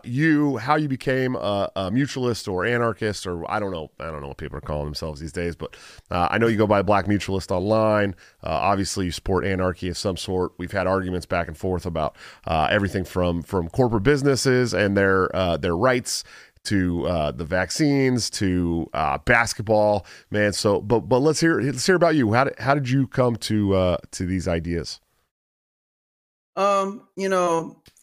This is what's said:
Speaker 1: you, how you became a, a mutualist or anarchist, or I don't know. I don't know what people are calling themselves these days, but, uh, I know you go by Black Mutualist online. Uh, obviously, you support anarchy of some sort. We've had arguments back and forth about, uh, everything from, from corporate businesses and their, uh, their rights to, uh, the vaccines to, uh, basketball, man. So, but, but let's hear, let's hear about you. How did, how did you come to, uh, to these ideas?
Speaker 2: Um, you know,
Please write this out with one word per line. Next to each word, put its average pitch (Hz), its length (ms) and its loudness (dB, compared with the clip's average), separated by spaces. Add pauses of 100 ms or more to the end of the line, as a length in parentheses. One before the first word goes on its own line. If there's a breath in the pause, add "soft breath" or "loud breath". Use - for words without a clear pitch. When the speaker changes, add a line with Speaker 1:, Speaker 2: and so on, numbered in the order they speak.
Speaker 1:
you, 147 540 2
how 131 180 0
you 156 120 0
became 131 480 -2
a, 101 400 -2
a 95 140 -2
mutualist 123 580 -2
or 92 160 -2
anarchist, 113 640 -2
or 87 240 -6
I 104 100 -2
don't 98 120 -4
know. 80 180 -10 (100)
I 80 120 -8
don't 76 100 -10
know 69 60 -10
what 69 100 -12
people 69 220 -10
are - 20 -12
calling 76 240 -6
themselves 76 340 -8
these 78 120 -12
days, 87 240 -6
but, - 200 -12 (360 loud breath)
uh, 87 180 0
I - 80 -2
know 113 80 4
you 113 120 2
go 104 100 4
by 101 160 4
Black 98 240 2
Mutualist 95 420 -2
online. 104 640 2 (300 soft breath)
Uh, - 60 -6
obviously, 95 560 0
you 87 60 -2
support 90 340 -2
anarchy 92 440 -2
of 85 80 -6
some 92 200 -4
sort. 92 420 -2
We've 90 140 -8
had 95 120 0
arguments 92 400 -2
back 87 220 -2
and 82 100 -12
forth 92 300 -4
about, 80 280 -2 (300 loud breath)
uh, 78 240 0
everything 98 340 0
from, 87 380 -2
from 85 280 -2
corporate 113 340 2
businesses 131 720 2
and 98 200 2
their, 95 400 2
uh, 87 220 0
their 85 180 -2
rights 123 480 0 (400 loud breath)
to, 90 420 0
uh, 78 260 0
the 62 140 -8
vaccines 127 840 0
to, 87 600 0
uh, 71 280 -2
basketball, 107 840 2 (280 loud breath)
man. 104 200 2
So, 101 300 0
but, 107 200 0
but 123 180 2
let's 147 200 2
hear, 165 220 2
let's 127 240 -4
hear 190 80 4
about 170 220 4
you. 113 180 4
How 131 120 4
did, - 120 -6
how 127 160 0
did 139 160 0
you 135 160 4
come 123 300 2
to, 104 400 2
uh, 90 220 4 (160)
to 95 120 -4
these 90 220 -2
ideas? 85 520 -4 (1600)
Speaker 2:
Um, 196 600 0
you 190 140 -2
know, 170 540 0 (200)